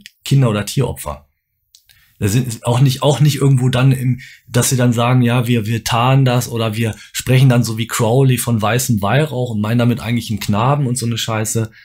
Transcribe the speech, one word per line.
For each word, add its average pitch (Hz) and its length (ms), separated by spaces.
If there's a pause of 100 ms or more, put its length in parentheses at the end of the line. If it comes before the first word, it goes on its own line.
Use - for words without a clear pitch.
(240)
Kinder- 135 260
oder 104 160
Tieropfer. - 600 (960)
Das 101 140
sind 123 320
auch 120 160
nicht, 131 200
auch 143 200
nicht 151 160
irgendwo 131 320
dann 127 240
im, 123 260 (260)
dass 120 240
sie 139 60
dann 123 160
sagen, 120 300
ja, 120 260
wir, 117 180
wir 113 200
tarnen 127 400
das 123 240
oder 113 260
wir 110 180 (200)
sprechen 131 340
dann 120 160
so 113 140
wie 113 100
Crowley 123 500
von 117 240
weißem 110 400
Weihrauch 123 500
und 104 100
meinen 113 180
damit 120 220
eigentlich 113 280
einen 104 120
Knaben 131 440
und 123 120
so - 80
eine 117 120
Scheiße, 110 540 (140)